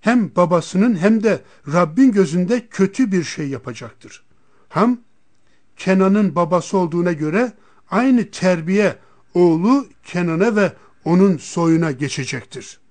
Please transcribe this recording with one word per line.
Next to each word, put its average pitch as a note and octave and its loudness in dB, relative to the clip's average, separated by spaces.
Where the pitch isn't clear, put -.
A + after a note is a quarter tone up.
hem A3 0
babasının F3+ 0
hem G3+ 2
de G3+ 0
Rabbin F3 2
gözünde F#3 0
kötü G3 -2
bir F3+ 0
şey D3 -8
yapacaktır. A#2+ -14
Ham, A#3 0
Kenan'ın F#3+ 2
babası E3+ -2
olduğuna E3+ -2
göre E3 -4
aynı A#3+ 0
terbiye F3+ 0
oğlu F3+ 2
Kenan'a F3 -2
ve G3+ 0
onun F3+ 4
soyuna E3 0
geçecektir. C3 -10